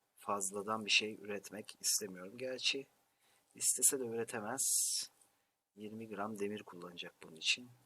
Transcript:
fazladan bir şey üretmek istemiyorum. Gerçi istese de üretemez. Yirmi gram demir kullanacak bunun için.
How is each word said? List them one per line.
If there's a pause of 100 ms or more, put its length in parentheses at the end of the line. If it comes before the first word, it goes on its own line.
(180)
fazladan
bir
şey
üretmek
istemiyorum.
Gerçi (680)
istese
de
üretemez. (640)
Yirmi
gram
demir
kullanacak
bunun
için. (140)